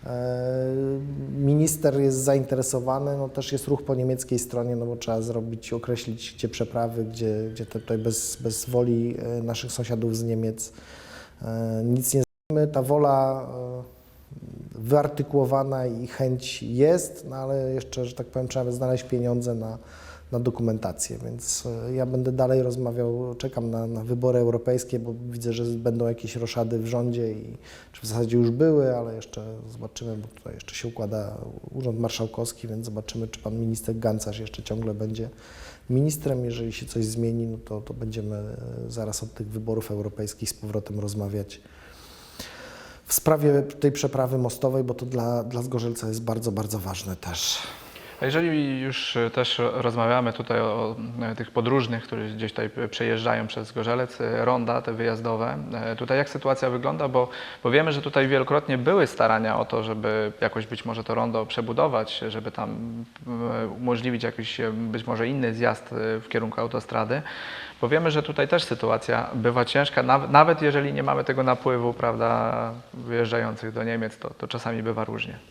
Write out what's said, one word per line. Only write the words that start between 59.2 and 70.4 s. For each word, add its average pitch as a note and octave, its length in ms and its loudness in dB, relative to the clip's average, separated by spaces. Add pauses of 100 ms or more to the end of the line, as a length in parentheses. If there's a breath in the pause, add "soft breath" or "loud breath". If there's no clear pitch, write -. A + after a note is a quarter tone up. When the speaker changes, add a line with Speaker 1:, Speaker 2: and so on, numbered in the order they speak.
Speaker 2:
o A#2 60 2
to, A2+ 180 -2
żeby A2 580 0
jakoś A2+ 260 0
być A2+ 180 -8
może A2+ 180 -4
to A2+ 120 -2
rondo A2+ 300 0
przebudować, A#2 840 0
żeby A2 240 -6
tam, A2+ 520 -6 (240)
e, A#2 400 -2
umożliwić A#2+ 560 -2
jakiś, A2+ 360 -4
e, A2+ 120 0
być A2+ 360 -4
może A#2 200 0
inny B2+ 260 0
zjazd, A#2 400 0
e, A2 260 -2
w A2+ 100 -12
kierunku A2+ 320 -2
autostrady, A#2 600 -2 (600 loud breath)
bo A#2+ 80 2
wiemy, D#3+ 220 4
że D3+ 120 2
tutaj C#3+ 240 0
też E3+ 160 4
sytuacja A2+ 720 2
bywa A#2+ 300 4
ciężka, C#3+ 380 4
naw-, C3+ 280 6
nawet D#3 300 8